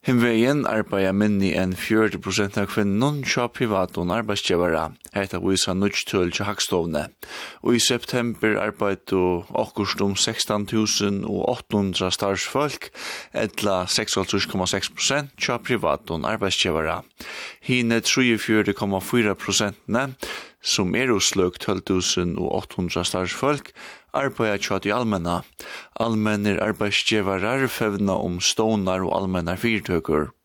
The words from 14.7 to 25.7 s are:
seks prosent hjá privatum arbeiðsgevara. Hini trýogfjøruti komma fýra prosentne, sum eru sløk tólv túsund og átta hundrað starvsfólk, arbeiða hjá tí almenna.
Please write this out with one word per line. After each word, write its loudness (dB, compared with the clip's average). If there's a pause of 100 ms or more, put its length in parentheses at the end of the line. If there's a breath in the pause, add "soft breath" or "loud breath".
seks -2
prosent -2
hjá -2
privatum 0
arbeiðsgevara. 0 (640 loud breath)
Hini 2
trýogfjøruti 2
komma 0
fýra 2
prosentne, -2 (480 loud breath)
sum 0
eru 4
sløk 0
tólv -2
túsund 0
og -2
átta -8
hundrað -2
starvsfólk, -2 (440 loud breath)
arbeiða 0
hjá -2
tí 0
almenna. 0 (580 loud breath)